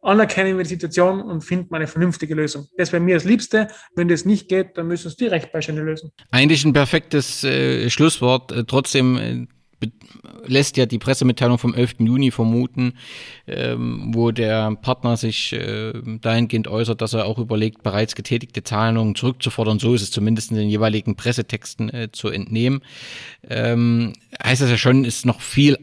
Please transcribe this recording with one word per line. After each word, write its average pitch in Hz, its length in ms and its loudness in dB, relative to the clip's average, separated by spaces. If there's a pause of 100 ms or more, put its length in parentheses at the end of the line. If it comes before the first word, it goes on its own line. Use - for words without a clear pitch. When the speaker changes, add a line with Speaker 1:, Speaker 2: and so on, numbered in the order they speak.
Speaker 1:
anerkennen 190 560 2
wir 185 60 -2
die 160 60 -6
Situation 180 520 0
und 180 200 -6
finden 180 340 -4
eine 156 120 -2
vernünftige 160 460 -2
Lösung. 147 340 -4 (100)
Das 175 140 0
wäre 175 100 0
mir 180 140 4
das 165 100 0
Liebste. 214 420 2 (280)
Wenn 175 120 2
das 170 180 2
nicht 196 220 2
geht, 185 300 0
dann 165 100 -4
müssen 170 200 -6
es 156 80 -12
die 247 120 -2
Rechtsbeistände 156 540 -4
lösen. 156 300 -8 (200)
Speaker 2:
Eigentlich 143 340 4
ein 147 80 6
perfektes, 143 720 0
äh, 131 460 0
Schlusswort. 127 600 2
Äh, 120 140 -4
trotzdem, 127 520 2
äh, 120 300 -6 (320)
be-, 113 120 -4 (540)
lässt 131 320 2
ja 131 80 4
die 113 140 -4
Pressemitteilung 127 580 2
vom 120 160 0
elften 120 320 0
Juni 127 260 4
vermuten, 123 600 0 (540)
ähm, 120 680 -4
wo 117 180 2
der 110 440 -2
Partner 120 420 -2
sich, - 340 -4
äh, 110 420 -6 (280)
dahingehend 113 460 0
äußert, 113 340 -2
dass 110 120 -4
er 110 120 -2
auch 110 120 -4
überlegt, 110 460 -4
bereits 107 320 -2
getätigte - 480 -6
Zahlungen 113 520 0
zurückzufordern. 113 640 -2
So 117 140 2
ist 110 100 2
es 98 80 -8
zumindest 110 400 0
in 113 60 -2
den 104 120 0
jeweiligen 107 460 0
Pressetexten, - 720 -4
äh, 113 220 -8
zu - 180 -6
entnehmen. 113 520 -2 (680)
Ähm, 117 640 0 (280)
heißt 123 200 2
das 131 80 4
ja 120 80 2
schon, 127 260 6
ist 120 220 -2
noch 123 160 0
viel 143 420 4